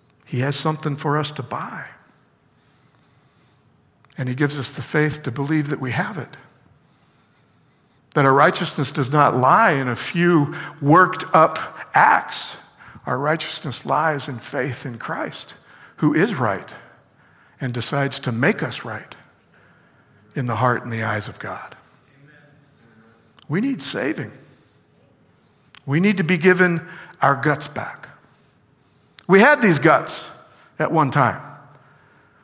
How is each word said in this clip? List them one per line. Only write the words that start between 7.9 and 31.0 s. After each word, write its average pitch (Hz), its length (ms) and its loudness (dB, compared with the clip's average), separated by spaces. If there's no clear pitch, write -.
That 143 100 6
our 135 80 6
righteousness 156 580 2
does 135 220 -2
not 139 240 4
lie 170 340 4
in 135 160 0
a 120 80 -2
few 170 580 2
worked 160 420 4
up - 600 2
acts. - 640 2
Our 127 120 -4
righteousness 151 680 -4
lies 143 420 -2
in 127 120 -10
faith 131 460 -6
in 120 120 -10
Christ, - 560 -10
who 147 160 2
is 190 220 0
right 107 380 -2
and 127 100 -4
decides 135 480 -2
to 123 140 -4
make 135 280 0
us 123 220 -8
right 107 320 -12
in 127 120 -4
the 113 100 -4
heart 120 260 2
and 120 80 -10
the 110 100 -6
eyes 107 280 -4
of - 100 -16
God. - 380 -12
We 165 140 -2
need 254 200 -4
saving. 117 520 -4
We 147 160 0
need 202 160 4
to 185 80 0
be 175 120 2
given 180 480 4
our 139 140 4
guts 139 320 0
back. - 420 -12
We 190 120 6
had 269 220 6
these 175 180 4
guts - 500 2
at 151 140 -4
one 151 180 2